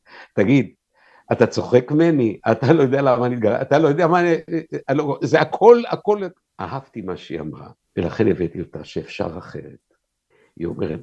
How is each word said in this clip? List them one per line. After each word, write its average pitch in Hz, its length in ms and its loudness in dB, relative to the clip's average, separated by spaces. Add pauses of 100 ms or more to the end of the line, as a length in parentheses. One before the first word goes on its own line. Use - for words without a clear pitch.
(340)
"תגיד, 107 400 2 (580)
אתה - 140 4
צוחק - 440 0
ממני? 147 480 2 (140)
אתה 113 200 2
לא 160 100 4
יודע 135 200 0
למה 123 240 2
אני 123 80 -2
התגרשתי, 107 280 0
אתה 139 160 2
לא 156 100 4
יודע 156 180 2
מה, 175 140 2
אה, 170 160 2 (140)
אה, 160 280 -6 (120)
אה, 139 40 0
לא, 143 280 -2
זה 147 180 2
הכל, 233 480 6
הכל." 208 340 -2 (380)
אהבתי 117 420 -10
מה 92 140 -8
שהיא - 240 -12
אמרה, 71 300 -12 (260)
ולכן 92 320 0
הבאתי 90 320 -2
אותה 76 240 -12
שאפשר 85 540 -10
אחרת. - 560 -18 (600)
היא 85 100 -6
אומרת 80 360 -6